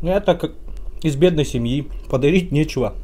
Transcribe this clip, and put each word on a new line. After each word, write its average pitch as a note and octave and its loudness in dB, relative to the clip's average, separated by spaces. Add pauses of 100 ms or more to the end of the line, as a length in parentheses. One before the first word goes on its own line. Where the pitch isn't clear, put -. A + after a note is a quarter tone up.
Ну, D#3+ -2
я G3 2
так F3 2
как - -4 (500)
из D3 0
бедной D#3 4
семьи, C3 -2 (200)
подарить C#3 2
нечего. C#3 0